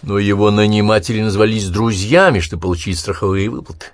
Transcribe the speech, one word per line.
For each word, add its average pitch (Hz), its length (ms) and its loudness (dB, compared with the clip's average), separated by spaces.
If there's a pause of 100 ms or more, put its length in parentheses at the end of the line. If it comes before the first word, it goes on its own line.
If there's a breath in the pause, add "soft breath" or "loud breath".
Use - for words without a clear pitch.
Но 101 180 -2
его 101 320 2
наниматели 107 680 2
назвались 107 480 0
друзьями, 113 720 2
чтобы 82 240 -6
получить 90 380 -4
страховые 98 480 -2
выплаты. - 460 -12